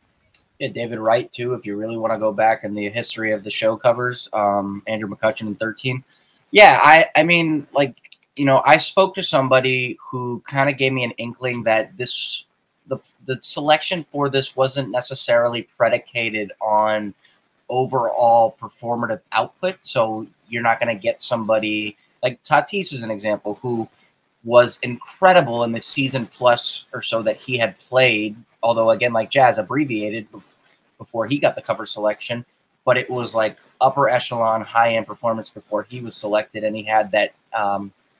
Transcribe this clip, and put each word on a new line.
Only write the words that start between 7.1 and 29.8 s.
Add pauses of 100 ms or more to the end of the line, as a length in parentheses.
I
mean,
like, (400)
you
know,
I
spoke
to
somebody
who
kinda
gave
me
an
inkling
that
this, (440)
the, (280)
the
selection
for
this
wasn't
necessarily (140)
predicated (100)
on (540)
overall
performative (120)
output.
So (220)
you're
not
gonna
get
somebody, (260)
like,
Tatis
is
an
example,
who (540)
was
incredible
in
the
season
plus
or
so
that
he
had
played, (280)
although,
again,
like
Jazz,
abbreviated